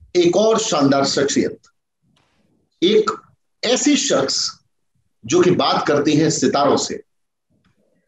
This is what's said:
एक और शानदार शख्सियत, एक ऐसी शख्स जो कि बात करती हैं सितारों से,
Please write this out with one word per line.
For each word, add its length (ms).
एक 200
और 220
शानदार 460
शख्सियत, 540
एक 280
ऐसी 320
शख्स 680
जो 140
कि 100
बात 360
करती 260
हैं 180
सितारों 460
से, 260